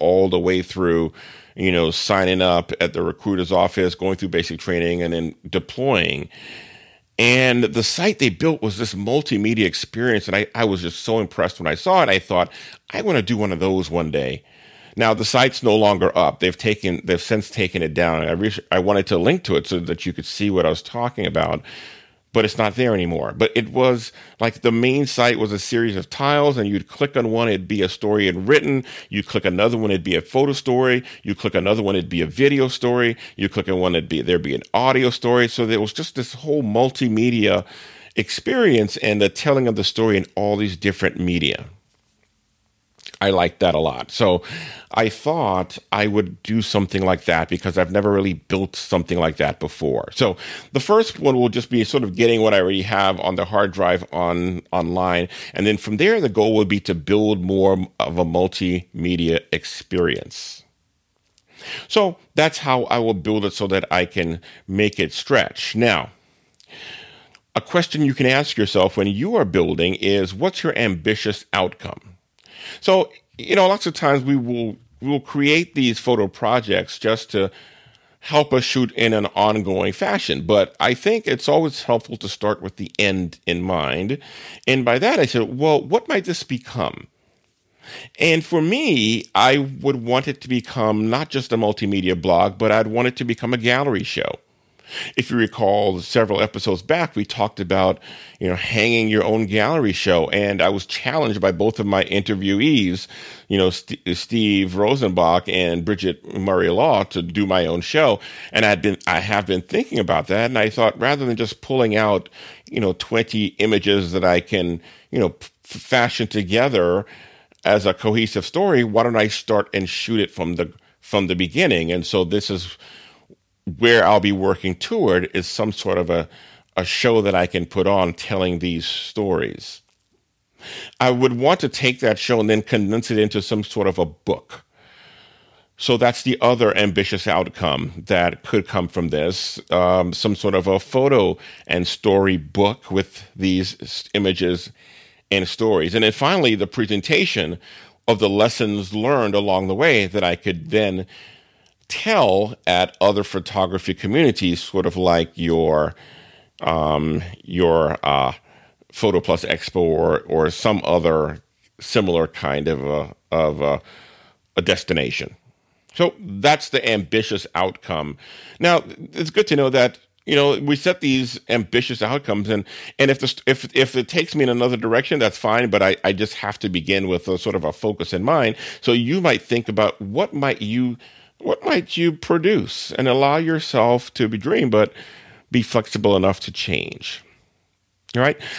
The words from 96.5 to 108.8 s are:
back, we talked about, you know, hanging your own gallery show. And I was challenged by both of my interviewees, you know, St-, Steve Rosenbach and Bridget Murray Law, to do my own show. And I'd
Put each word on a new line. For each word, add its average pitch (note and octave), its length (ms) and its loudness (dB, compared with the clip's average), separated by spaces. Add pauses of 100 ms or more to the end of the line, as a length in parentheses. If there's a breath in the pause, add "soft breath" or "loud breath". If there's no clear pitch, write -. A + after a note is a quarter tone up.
back, D#3+ 360 -2
we G#2 80 -2
talked - 340 -4
about, F#2+ 400 2 (400 loud breath)
you F#2+ 100 -4
know, F2+ 60 0
hanging A2 540 0
your G#2+ 160 2
own A2 220 0
gallery G#2+ 460 0
show. E2+ 380 0
And G2+ 320 0
I F3+ 60 6
was G2+ 180 -2
challenged B2+ 540 -4
by F#2+ 100 2
both G#2 300 0
of G2+ 60 -2
my F#2+ 180 2
interviewees, G2 1040 0 (400 loud breath)
you G2+ 100 2
know, F#2 120 4
St-, - 280 -8 (180)
Steve G2+ 580 0
Rosenbach F#2+ 800 2
and F2 320 0
Bridget F#2 540 -4
Murray F#2 300 0
Law, G#2+ 340 2
to F2 180 -6
do F2 260 -2
my F#2 200 2
own E2+ 140 -2
show. C3+ 400 2 (320 loud breath)
And A2 120 2
I'd G#2 160 4